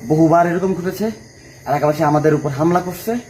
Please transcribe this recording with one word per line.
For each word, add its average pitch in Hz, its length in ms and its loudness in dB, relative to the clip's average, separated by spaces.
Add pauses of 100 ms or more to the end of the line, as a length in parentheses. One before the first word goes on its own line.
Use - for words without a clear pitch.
বহুবার 160 380 4
এরকম 180 280 -2
ঘটেছে, 185 320 -6 (600)
এলাকাবাসী 147 360 0
আমাদের 151 320 4
উপর 143 160 -2
হামলা 170 300 0
করছে 180 360 -6 (140)